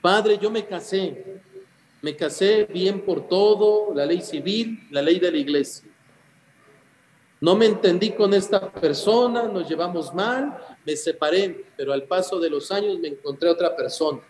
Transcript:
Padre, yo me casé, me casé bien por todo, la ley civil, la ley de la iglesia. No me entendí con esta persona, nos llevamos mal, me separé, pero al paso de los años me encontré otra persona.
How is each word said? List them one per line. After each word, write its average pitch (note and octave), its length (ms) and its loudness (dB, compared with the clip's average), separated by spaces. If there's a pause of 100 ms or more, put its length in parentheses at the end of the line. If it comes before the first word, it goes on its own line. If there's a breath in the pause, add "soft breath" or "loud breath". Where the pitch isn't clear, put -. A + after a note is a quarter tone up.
Padre, G#3 380 4
yo G#3 120 -2
me A3 140 -4
casé, F3+ 760 -6 (600)
me D3 120 -6
casé G3 580 2
bien F#3 320 0
por D#3 220 -2
todo, G#3 680 4
la C#3+ 140 0
ley F3 140 0
civil, A3 720 -6
la C#3+ 100 -2
ley E3+ 160 4
de F3 140 2
la D#3 60 0
iglesia. C#3+ 520 -2 (1500)
No F3 160 4
me A3+ 100 6
entendí G3 440 2
con G3+ 240 2
esta G3 360 0
persona, A#3 760 0
nos F#3+ 240 -4
llevamos E3 460 -4
mal, B3+ 420 -4 (300 loud breath)
me D3+ 80 -4
separé, E3 680 -2 (120)
pero C#3 160 -4
al C#3 120 -2
paso F#3 340 -2
de E3 120 0
los C#3+ 200 -4
años G3 300 -2
me D#3+ 80 -6
encontré C#3+ 400 -4
otra E3+ 260 2
persona. C3+ 560 -2